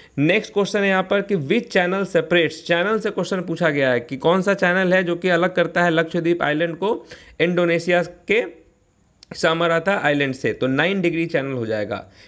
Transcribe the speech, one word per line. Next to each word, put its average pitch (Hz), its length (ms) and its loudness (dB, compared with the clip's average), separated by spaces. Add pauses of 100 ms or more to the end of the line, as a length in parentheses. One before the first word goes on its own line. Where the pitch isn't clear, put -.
(180)
नेक्स्ट 180 360 0
क्वेश्चन 202 260 0
है 196 100 2
यहाँ 190 200 0
पर 202 120 2
कि 202 160 -2
which 170 340 -2
channel 185 380 0
separates, 165 580 0
चैनल 190 320 0
से 208 120 -4
क्वेश्चन 185 300 -4
पूछा 165 280 0
गया 139 220 2
है 123 80 2
कि 131 180 -10
कौन 170 240 2
सा 196 140 2
चैनल 185 380 2
है 185 100 4
जो 170 120 -2
कि 180 160 -2
अलग 180 240 2
करता 175 280 2
है 175 80 4
लक्षद्वीप 165 520 0
आइलैंड 156 340 0
को 208 240 -2 (400)
इंडोनेशिया 175 640 2 (240)
के 220 160 2 (880)
सामराथा 165 680 0
आइलैंड 143 360 0
से, 127 200 -4
तो 127 140 -2
नाइन 165 340 0
डिग्री 165 240 -2
चैनल 139 280 -4
हो 120 120 -4
जाएगा। 107 320 -4 (300)